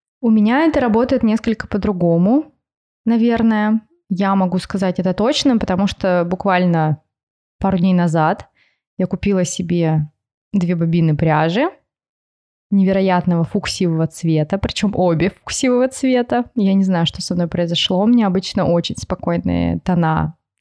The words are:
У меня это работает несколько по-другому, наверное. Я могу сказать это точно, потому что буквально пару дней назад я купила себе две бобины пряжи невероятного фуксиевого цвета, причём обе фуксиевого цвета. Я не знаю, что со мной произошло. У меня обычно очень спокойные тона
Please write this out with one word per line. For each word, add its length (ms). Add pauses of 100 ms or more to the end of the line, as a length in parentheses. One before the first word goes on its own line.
(220)
У 100
меня 340
это 140
работает 440
несколько 440
по-другому, 840 (540)
наверное. 760 (280)
Я 260
могу 220
сказать 420
это 140
точно, 460
потому 280
что 380
буквально 760 (580)
пару 180
дней 160
назад 560 (480)
я 80
купила 400
себе 640 (460)
две 220
бобины 400
пряжи 540 (1000)
невероятного 720
фуксиевого 640
цвета, 500
причём 380
обе 340
фуксиевого 580
цвета. 580 (100)
Я 180
не 100
знаю, 220
что 160
со 140
мной 120
произошло. 540
У 60
меня 200
обычно 380
очень 320
спокойные 840
тона 560 (260)